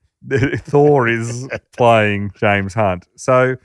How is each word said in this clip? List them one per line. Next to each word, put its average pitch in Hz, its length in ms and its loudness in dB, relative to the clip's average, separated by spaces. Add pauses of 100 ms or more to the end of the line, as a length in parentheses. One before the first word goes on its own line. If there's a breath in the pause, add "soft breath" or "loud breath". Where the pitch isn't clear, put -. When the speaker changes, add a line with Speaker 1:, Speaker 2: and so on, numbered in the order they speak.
(300)
Speaker 1:
<laughs> 135 300 -2
Thor 143 500 2
is 117 400 -6 (120)
Speaker 2:
<laughs> - 160 -20
Speaker 1:
playing 104 600 2
James 101 380 -2
Hunt. 95 420 -2
So 127 480 0